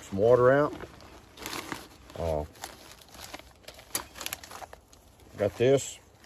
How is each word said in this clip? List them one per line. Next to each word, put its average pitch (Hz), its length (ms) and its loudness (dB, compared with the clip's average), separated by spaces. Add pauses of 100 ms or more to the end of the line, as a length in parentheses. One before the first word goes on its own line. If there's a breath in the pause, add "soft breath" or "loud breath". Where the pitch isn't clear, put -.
some 98 160 -6
water 123 340 8
out. 147 200 2 (1400)
Uh, 78 280 -4 (3000)
got 104 200 0
this 131 420 2 (260)